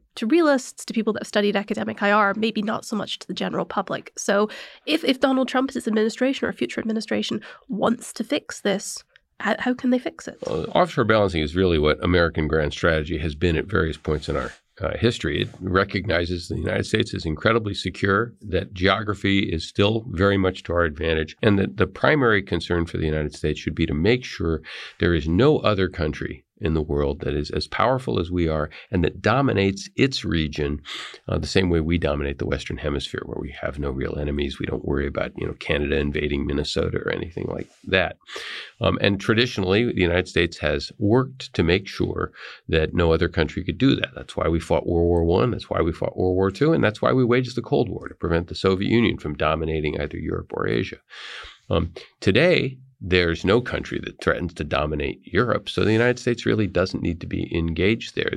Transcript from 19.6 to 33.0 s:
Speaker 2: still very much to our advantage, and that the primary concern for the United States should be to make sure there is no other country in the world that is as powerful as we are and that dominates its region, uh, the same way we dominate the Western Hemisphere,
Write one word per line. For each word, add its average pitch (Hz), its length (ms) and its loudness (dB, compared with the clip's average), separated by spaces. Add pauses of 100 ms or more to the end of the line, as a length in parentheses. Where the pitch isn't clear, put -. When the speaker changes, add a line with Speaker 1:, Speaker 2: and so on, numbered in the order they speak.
Speaker 2:
still 110 420 2
very 98 280 4
much 92 260 0
to 85 100 -4
our 85 100 4
advantage, 80 580 0
and 104 180 6
that - 180 -2
the 95 100 2
primary 131 540 2
concern 87 440 0
for - 120 -6
the 85 80 0
United 76 300 -2
States 76 240 -2
should 80 160 -4
be 82 100 0
to 78 80 -2
make 107 320 2
sure 82 360 -4 (380)
there 87 140 4
is 78 140 0
no 117 320 4
other 95 300 2
country - 560 -4 (140)
in 80 160 0
the 78 60 2
world 73 380 0
that 69 140 -4
is 73 180 -4
as 87 160 -4
powerful 120 540 0
as 85 100 -4
we 85 160 2
are 78 220 -2 (200)
and 90 140 0
that - 180 -2
dominates 104 760 2
its 135 260 0
region, 76 560 -2 (480)
uh, 90 100 0
the 80 100 -4
same 95 220 2
way 85 120 4
we 82 160 2
dominate 71 400 -2
the - 80 -4
Western 69 320 -4
Hemisphere, 71 480 -6